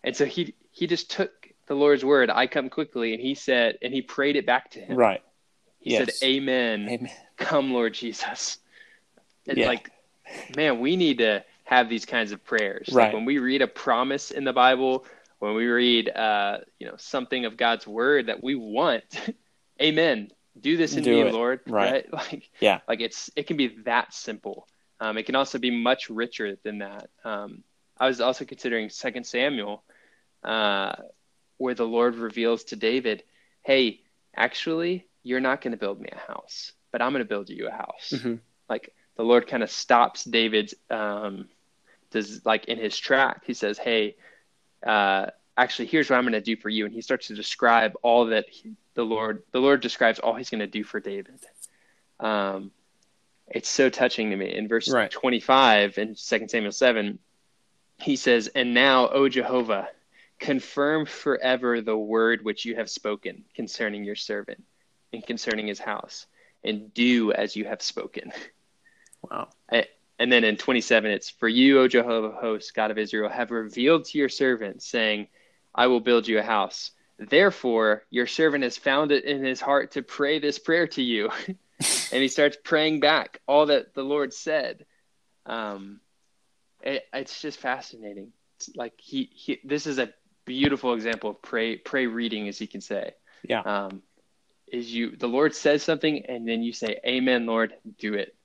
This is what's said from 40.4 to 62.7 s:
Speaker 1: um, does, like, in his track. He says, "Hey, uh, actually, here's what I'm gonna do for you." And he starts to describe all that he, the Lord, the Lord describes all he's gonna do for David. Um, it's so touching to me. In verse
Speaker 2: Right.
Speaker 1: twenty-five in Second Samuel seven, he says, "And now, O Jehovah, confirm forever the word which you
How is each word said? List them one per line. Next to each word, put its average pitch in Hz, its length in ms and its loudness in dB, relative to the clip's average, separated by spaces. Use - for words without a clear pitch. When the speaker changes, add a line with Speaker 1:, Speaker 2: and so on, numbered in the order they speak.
Speaker 1:
um, 104 600 -6
does, 107 360 -6
like, 110 200 2
in 113 140 -6
his 107 180 -4
track. 135 480 0
He 127 80 -6
says, 104 240 -4
"Hey, 110 380 0
uh, 98 420 2
actually, 123 320 0
here's 156 220 0
what 131 80 4
I'm 123 80 4
gonna 110 160 0
do 113 140 -2
for 107 140 -10
you." 107 160 -2
And 104 80 -8
he 117 80 -10
starts - 260 -4
to 107 80 -12
describe 113 680 2
all 117 260 6
that 107 220 0
he, - 260 -20
the 120 100 -2
Lord, 110 460 -4
the 127 100 0
Lord 139 200 6
describes 117 380 2
all 113 140 0
he's 120 160 -6
gonna 107 180 -4
do 107 160 -6
for - 160 -8
David. 98 400 -10
Um, 101 520 -2
it's - 220 -6
so 135 200 4
touching 117 420 0
to 95 40 -2
me. 95 200 -4
In 107 120 -4
verse 117 220 -2
Speaker 2:
Right. 120 220 2
Speaker 1:
twenty-five 117 880 4
in 107 160 -6
Second 110 340 -4
Samuel 107 220 -2
seven, 107 480 2
he 139 160 0
says, 117 320 2
"And 123 260 -2
now, 131 360 6
O 139 200 4
Jehovah, 120 600 0
confirm 147 640 -2
forever 127 760 0
the 110 160 0
word 113 460 2
which 107 220 -6
you 117 100 -6